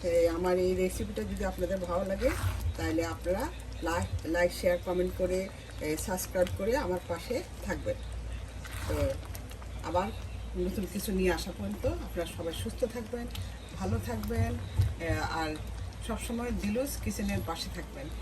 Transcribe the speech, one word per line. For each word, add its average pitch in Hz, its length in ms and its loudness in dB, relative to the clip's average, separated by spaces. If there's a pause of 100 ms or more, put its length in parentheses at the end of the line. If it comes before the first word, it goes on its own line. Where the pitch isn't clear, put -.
এ, 170 240 8
আমার 180 300 6
এই 185 180 6
রেসিপিটা 202 480 2
যদি 196 220 0
আপনাদের 185 320 0
ভালো 180 280 0
লাগে, 196 240 4 (480)
তাহলে 165 280 2
আপনারা 180 420 0 (340)
লাইক, - 260 0 (180)
লাইক, 170 280 4
শেয়ার, 180 320 2
কমেন্ট 180 320 2
করে, 185 320 2 (320)
এ, 156 240 0
সাবস্ক্রাইব 185 420 2 (100)
করে 226 200 2
আমার 180 300 0
পাশে - 360 -2 (220)
থাকবেন। - 300 0 (920)
তো - 220 2 (760)
আবার 175 240 2 (500)
নতুন 180 360 0
কিছু 202 180 -2
নিয়ে 185 220 6
আসা 170 240 -2
পর্যন্ত 202 280 -4
আপনারা - 420 -2 (100)
সবাই 165 160 -4
সুস্থ - 400 -2
থাকবেন, 240 340 -6 (520)
ভালো 196 260 0
থাকবেন, 233 500 0 (460)
এ, 165 120 2 (180)
আর 156 240 0 (520)
সবসময় 233 440 -2
দিলুস 214 520 0
কিচেনের 202 420 0
পাশে - 300 -4
থাকবেন - 340 -8 (120)